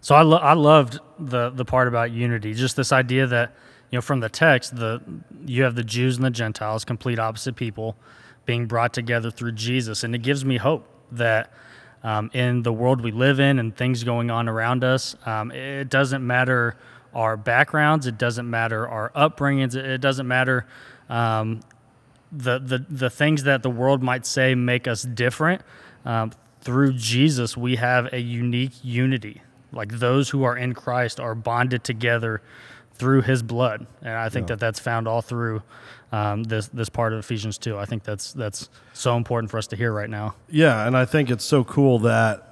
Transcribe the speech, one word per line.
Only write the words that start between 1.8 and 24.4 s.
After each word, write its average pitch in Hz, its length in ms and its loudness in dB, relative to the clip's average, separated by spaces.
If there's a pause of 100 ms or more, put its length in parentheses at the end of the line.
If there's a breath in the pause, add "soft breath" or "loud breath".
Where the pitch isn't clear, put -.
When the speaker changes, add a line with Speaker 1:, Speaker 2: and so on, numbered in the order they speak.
Speaker 1:
about 117 240 0
unity, 113 420 -2
just 127 220 -2
this 135 160 0
idea 131 340 2
that, 120 260 0 (380 soft breath)
you 127 80 -2
know, - 20 -2
from 135 200 -2
the 110 100 -4
text, 143 440 2
the, 117 280 -4 (420)
you 131 200 0
have 120 100 2
the 120 100 -4
Jews 123 320 -2
and 127 80 -2
the 131 60 0
Gentiles, 110 560 -6
complete 117 320 -6
opposite 113 380 -6
people, 110 380 -8 (520 soft breath)
being 120 180 -2
brought 117 300 -2
together 117 360 -2
through 117 220 -6
Jesus. 110 500 -4
And 117 120 -4
it 120 80 -6
gives 135 240 0
me 131 100 0
hope 143 320 -2 (240)
that, 117 400 0 (500 loud breath)
um, 107 320 -2
in 123 280 0
the 117 100 0
world 123 280 2
we 113 120 -4
live 131 280 2
in 139 180 4
and 113 160 -4
things 123 300 -2
going 117 260 -2
on 117 160 -2
around 117 380 0
us, 127 320 0 (100)
um, 110 260 -6
it 135 360 -8
doesn't 135 380 0
matter 123 500 2 (380 loud breath)
our 113 240 0
backgrounds, 147 680 2
it 113 120 -6
doesn't 120 320 -2
matter 113 360 -2
our 113 300 -6
upbringings, 139 580 2
it, 135 120 -6
it 131 160 -4
doesn't 135 260 0
matter, 127 380 2 (420 loud breath)
um, 113 520 0 (680)
the, 127 280 -2
the, 131 320 -4
the 131 180 -2
things 147 360 0
that 135 180 2
the 127 80 -2
world 127 320 2
might 127 240 -2
say 131 280 2